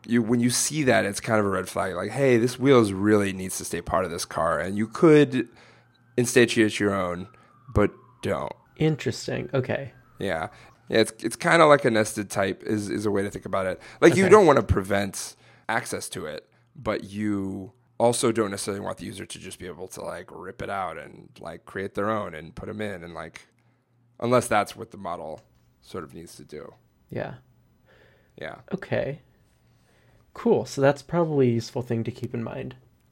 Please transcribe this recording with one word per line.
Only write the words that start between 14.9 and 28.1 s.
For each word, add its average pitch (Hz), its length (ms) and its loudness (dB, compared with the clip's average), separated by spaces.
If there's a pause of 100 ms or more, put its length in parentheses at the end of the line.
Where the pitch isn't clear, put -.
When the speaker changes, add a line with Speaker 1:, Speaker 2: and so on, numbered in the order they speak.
Speaker 1:
access 110 420 -4
to 87 160 -10
it, 76 220 -12 (280)
but 107 280 -4
you 98 680 -4 (260)
also 120 340 2
don't 104 180 0
necessarily 98 340 -6
want 92 140 -8
the 85 80 -12
user 98 200 -12
to - 120 -16
just 95 200 -16
be - 80 -14
able 90 220 -14
to, - 140 -14
like, 85 280 -12
rip 90 320 -16
it 98 80 -8
out 92 280 -6
and, - 320 -18 (100)
like, 82 240 -14
create 98 300 -8
their 101 160 -2
own 101 240 -4
and 80 200 -14
put - 140 -12
'em 101 120 -10
in 101 220 -8
and, 85 120 -16
like, 80 340 -14 (720)
unless 120 260 2
that's 104 300 0
what 101 160 -14
the 92 60 -18
model 87 420 -10 (400)
sort 92 240 -12
of 67 100 -20
needs 82 220 -18
to - 80 -20
do. - 300 -16 (360)
Speaker 2:
Yeah. - 240 -8 (1040)